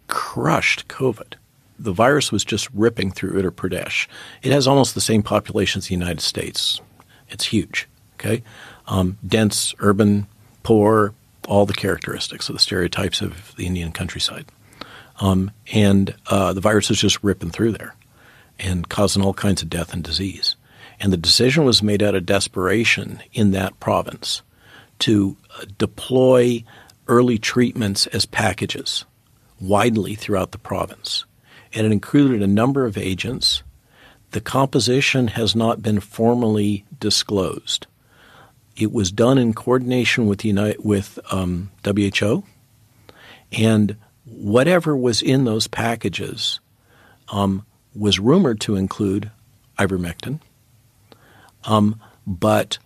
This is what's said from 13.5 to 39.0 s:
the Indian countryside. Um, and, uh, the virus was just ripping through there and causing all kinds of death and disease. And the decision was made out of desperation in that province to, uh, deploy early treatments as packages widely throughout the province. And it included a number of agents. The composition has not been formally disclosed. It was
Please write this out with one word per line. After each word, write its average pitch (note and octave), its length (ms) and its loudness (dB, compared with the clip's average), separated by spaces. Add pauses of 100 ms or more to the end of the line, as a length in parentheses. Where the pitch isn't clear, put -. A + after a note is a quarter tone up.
the F#2 120 -8
Indian F2 240 -4
countryside. - 540 -8 (720)
Um, F#2+ 320 2 (200)
and, G2 440 4 (100)
uh, F#2+ 280 0
the F#2+ 80 -6
virus G#2+ 280 2
was G#2+ 100 0
just - 240 0
ripping F2+ 280 -2
through A2 220 0
there - 200 -14 (680)
and F2+ 280 -4
causing G2 360 0
all G2 100 0
kinds G2 300 0
of E2 60 4
death E2+ 240 -6
and F2 100 -6
disease. F2+ 520 -4 (440)
And G2+ 120 2
the F#2 60 4
decision B2+ 480 4
was G#2+ 160 4
made G#2 220 2
out G#2 100 2
of F#2 100 0
desperation G2 960 0 (140)
in G#2 180 4
that F#2+ 280 -4
province - 640 -4 (560)
to, G2+ 380 2 (200)
uh, - 80 -16 (140)
deploy B2 840 2 (440)
early B2 320 4
treatments A#2 680 0
as - 200 -4
packages - 800 -4 (540)
widely G2+ 540 0
throughout G2 380 -4
the - 80 -14
province. - 640 -8 (480)
And A2 140 0
it A2 40 4
included B2 520 2
a G2 40 2
number B2+ 380 2
of G#2 100 -4
agents. G2 680 -2 (680)
The A2 80 -4
composition B2+ 920 0
has A2 260 -2
not A2+ 260 0
been G#2+ 180 0
formally G#2+ 840 0 (140)
disclosed. - 880 -2 (880)
It G#2+ 140 -2
was G2 200 0